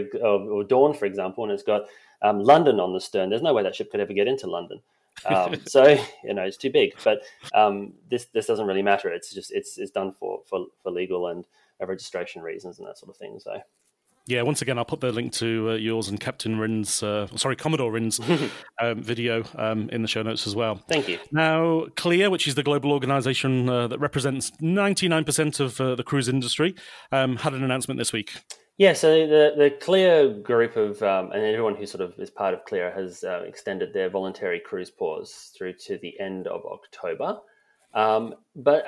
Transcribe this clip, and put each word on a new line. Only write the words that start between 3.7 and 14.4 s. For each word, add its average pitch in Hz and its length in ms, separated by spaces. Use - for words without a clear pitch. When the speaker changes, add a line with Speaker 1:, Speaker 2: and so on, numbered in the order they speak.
Speaker 1:
ship - 160
could 104 100
ever 101 120
get 101 160
into 117 180
London. 87 340
Um, 92 340
Speaker 2:
<laughs> - 60
Speaker 1:
so, 139 320
you 107 120
know, 95 100
it's 98 120
too 131 140
big. 120 320
But, 107 200
um, 101 420
this, 120 180
this 110 200
doesn't 110 200
really 98 160
matter. 101 280
It's 87 240
just, 95 180
it's, 98 240
it's 98 140
done 95 220
for, 92 340
for, 92 200
for 92 100
legal 90 340
and, 87 200
uh, 92 40
registration 92 560
reasons 85 360
and 98 80
that - 100
sort - 140
of - 60
thing. 104 240
So. - 200
Speaker 2:
Yeah, 123 140